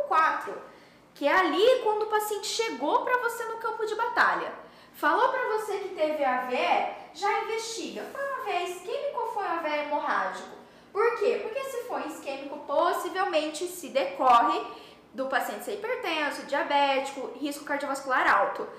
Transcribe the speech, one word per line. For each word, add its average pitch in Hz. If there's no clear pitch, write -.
quatro, 294
que -
é 311
ali 370
quando 427
o 427
paciente 427
chegou 349
pra 508
você 466
no 453
campo 440
de 427
batalha. 381
Falou 359
pra 508
você 415
que 381
teve 302
A 254
V 247
E, -
já 415
investiga. 427
Foi 554
um 554
A 480
V 415
E 359
isquêmico 539
ou 466
foi 440
um 330
A 330
V 311
E 302
hemorrágico? 294
Por 466
quê? -
Porque 508
se 508
for 285
isquêmico, 285
possivelmente 339
se -
decorre 262
do 262
paciente 247
ser 214
hipertenso, 311
diabético, 277
risco 285
cardiovascular 269
alto. -